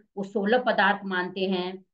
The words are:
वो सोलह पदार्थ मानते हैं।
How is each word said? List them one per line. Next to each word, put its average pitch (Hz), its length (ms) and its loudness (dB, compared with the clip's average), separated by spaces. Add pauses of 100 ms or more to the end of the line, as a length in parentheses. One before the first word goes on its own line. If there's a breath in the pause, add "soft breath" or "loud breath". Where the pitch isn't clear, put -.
(180)
वो 202 60 -6
सोलह 208 340 0
पदार्थ 202 480 2
मानते 185 360 -4
हैं। 190 520 -2